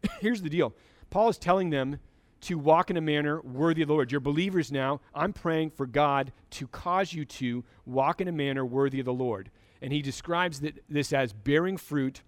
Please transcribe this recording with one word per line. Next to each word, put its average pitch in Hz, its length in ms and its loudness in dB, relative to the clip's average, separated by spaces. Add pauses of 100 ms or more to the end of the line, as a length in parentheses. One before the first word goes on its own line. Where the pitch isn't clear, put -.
<laughs> - 180 -6
here's 214 220 -2
the 165 80 -4
deal. 147 260 0 (360)
Paul 220 180 4
is - 80 0
telling 180 320 2
them 139 300 -2 (420)
to 175 160 -4
walk 156 320 4
in 180 80 -2
a 165 40 0
manner 147 400 0
worthy 156 420 0
of 147 40 2
the 147 60 2
Lord. 135 180 2
You're 143 100 0
believers 160 500 0
now. 139 280 -2 (140)
I'm 165 180 -2
praying 160 400 0
for 139 140 -6
God 139 460 2 (200)
to - 160 -10
cause 180 460 -2
you 156 120 -6
to 123 380 -4 (220)
walk 135 340 0
in 185 80 -2
a 175 40 -2
manner 139 340 -2
worthy 135 340 0
of 131 60 -6
the 127 80 0
Lord. 117 380 -4 (300)
And 135 120 -4
he 147 80 0
describes 170 580 -2
th-, 147 160 -6 (140)
this 143 240 0
as 131 200 0
bearing 156 440 2
fruit 135 500 -4